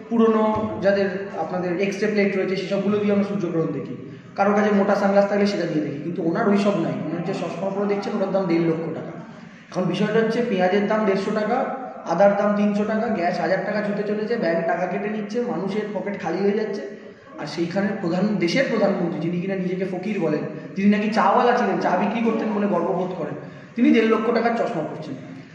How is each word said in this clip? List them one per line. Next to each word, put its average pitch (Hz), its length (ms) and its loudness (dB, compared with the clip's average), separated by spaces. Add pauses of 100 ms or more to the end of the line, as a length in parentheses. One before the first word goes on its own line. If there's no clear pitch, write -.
পুরনো 214 600 2 (120)
যাদের 190 460 0 (100)
আপনাদের 175 420 -2
এক্স-রে 196 260 -2
প্লেট 202 300 2
রয়েছে, 190 200 0
সেসবগুলো 196 420 0
দিয়ে 208 140 2
আমরা 202 120 4
সূর্যগ্রহণ 165 480 -2
দেখি। - 240 -8 (400)
কারোর 202 180 4
কাছে 208 160 4
মোটা 196 240 4
সানগ্লাস 202 340 4
থাকলে 202 180 4
সেটা 175 200 0
দিয়ে 156 180 0
দেখি, 139 180 -6
কিন্তু 175 200 -4
ওনার 196 260 0
ওইসব 202 320 4
নাই। 151 120 0
ওনার 165 320 -4
যে 196 100 -4
চশমা 190 360 -4
পরে 202 160 0
দেখছেন, 202 300 0
ওটার 190 160 0
দাম 190 140 2
দেড় 165 140 2
লক্ষ 165 340 0
টাকা। - 180 -8 (580)
এখন 185 140 -4
বিষয়টা 202 280 0
হচ্ছে 226 360 2
পেঁয়াজের 196 400 2
দাম 214 160 2
দেড়শো 196 260 0
টাকা, 214 540 -2 (260)
আদার 202 260 6
দাম 208 200 2
তিনশো 208 280 2
টাকা, 214 240 0
গ্যাস 175 320 0
হাজার 170 260 2
টাকা 208 160 -2
ছুটে 202 200 -2
চলেছে, 214 340 -2
bank 170 300 0
টাকা 175 200 0
কেটে 202 220 -4
নিচ্ছে, 214 320 -4
মানুষের 196 400 -2 (140)
pocket 190 280 -6
খালি 175 160 -2
হয়ে 202 120 2
যাচ্ছে। 220 320 -2 (580)
আর 147 60 -8
সেইখানে 196 420 -2 (120)
প্রধান, 180 260 0
দেশের 208 440 2
প্রধানমন্ত্রী, 180 500 0
যিনি 175 200 -2
কিনা 190 140 -4
নিজেকে 180 300 -2
ফকির 180 360 -4
বলেন, 151 200 0 (360)
যিনি 196 140 4
নাকি 208 200 2
চাওয়ালা 220 460 4
ছিলেন, 196 240 2
চা 180 100 0
বিক্রি 208 400 2
করতেন 214 220 0
বলে 202 140 0
গর্ববোধ 175 520 0
করেন, 151 160 -6 (420)
তিনি 254 140 4
দেড় 226 160 6
লক্ষ 226 240 2
টাকার 233 260 2
চশমা 165 260 -2
পরছেন। - 320 -8 (400)